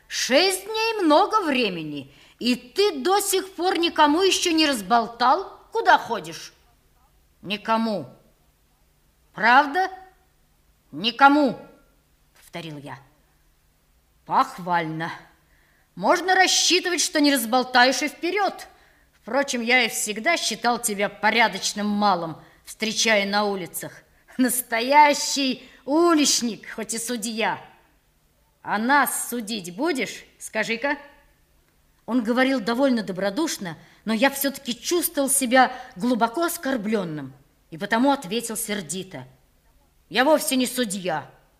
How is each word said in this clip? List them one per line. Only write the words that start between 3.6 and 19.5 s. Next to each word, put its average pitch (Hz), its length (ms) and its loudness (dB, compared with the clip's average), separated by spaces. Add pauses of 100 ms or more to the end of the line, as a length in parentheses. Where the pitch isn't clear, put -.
никому 320 440 2
еще 359 300 2
не 320 140 4
разболтал, 240 920 0 (140)
куда 370 260 4
ходишь?» 165 540 -8 (880)
«Никому». 214 680 -4 (1200)
«Правда?» 285 580 4 (1000)
«Никому», 240 680 4 (960)
повторил 160 220 -12
я. 135 200 -16 (1300)
«Похвально. 170 880 -2 (840)
Можно 330 400 0
рассчитывать, 349 680 2
что - 180 0
не 285 140 4
разболтаешь 254 680 2
и 294 60 -2
вперед. 370 580 -4 (460)
Впрочем, 254 480 -4